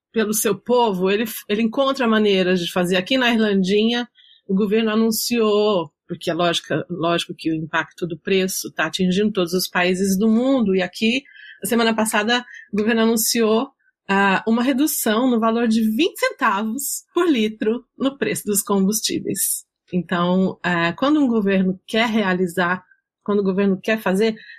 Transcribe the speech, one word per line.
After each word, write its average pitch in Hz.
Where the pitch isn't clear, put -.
pelo 214
seu 208
povo, 202
ele 208
f-, -
ele 214
encontra 269
maneiras 190
de 170
fazer. 180
Aqui 185
na 247
Irlandinha, 214
o 196
governo 214
anunciou, 214
porque 170
é 160
lógica, 165
lógico 170
que 160
o 160
impacto 160
do 160
preço 190
tá 160
atingindo 185
todos 180
os 180
países 185
do 220
mundo, 233
e 185
aqui, 226
na 190
semana 226
passada, 220
o 202
governo 226
anunciou, 226
ah, 196
uma 226
redução 254
no 233
valor 226
de 226
vinte 220
centavos 226
por 359
litro 220
no 269
preço -
dos 202
combustíveis. -
Então, 180
ah, 170
quando 294
um 269
governo 190
quer 220
realizar, 185
quando 208
o 202
governo 190
quer 220
fazer, 220